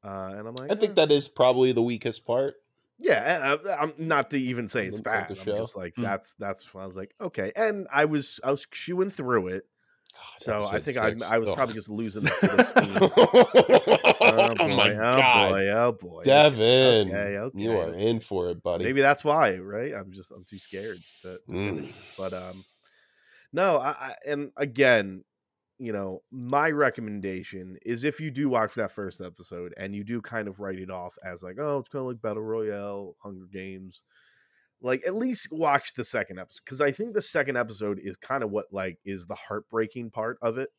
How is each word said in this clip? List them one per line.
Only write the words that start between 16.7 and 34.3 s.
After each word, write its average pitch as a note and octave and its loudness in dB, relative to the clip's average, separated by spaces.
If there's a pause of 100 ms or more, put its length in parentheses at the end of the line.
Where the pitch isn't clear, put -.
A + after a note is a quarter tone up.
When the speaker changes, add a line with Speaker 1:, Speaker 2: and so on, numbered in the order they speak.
Speaker 1:
Okay, G2+ -2
okay. A2 -8
Speaker 2:
you A2 0
are E2+ -2
in A2 0
for F2+ -4
it, E2+ -8
buddy. F2 -2
Speaker 1:
Maybe C3+ 0
that's C#3 4
why, D3 2
right? G#2+ -8
I'm F#2+ -12
just, F#2+ -18
I'm F#2 -20
too G2 -18
scared G2 -12 (240)
to, F#2 -16
to - -16
finish F2 -6
Speaker 2:
Mm. - -14
Speaker 1:
it. - -20 (240)
But, F#2+ -6
um, F#2 -14 (880)
no, E3+ 2
I, C3 0
I, C3+ -10 (120)
and D3 -4
again, A#2 4 (540)
you A#2 -8
know, F#2+ -6
my C3 0
recommendation G2 -4
is A#2 -6
if D3 -2
you D#3 -8
do C#3 -2
watch A2+ 0
that G#2+ -4
first G2 -10
episode F2 -14
and G2 -8
you G#2 -8
do A#2 -8
kind A2 -8
of G2 -14
write F#2+ -8
it F#2 -14
off F2+ -12
as F2+ -12
like, F#2 -14
"Oh, C#3+ -4
it's B2 -10
kinda C3+ -8
like B2 -10
Battle G#2+ -6
Royale, G2+ -6
Hunger F#2+ -16
Games," F#2+ -14 (800)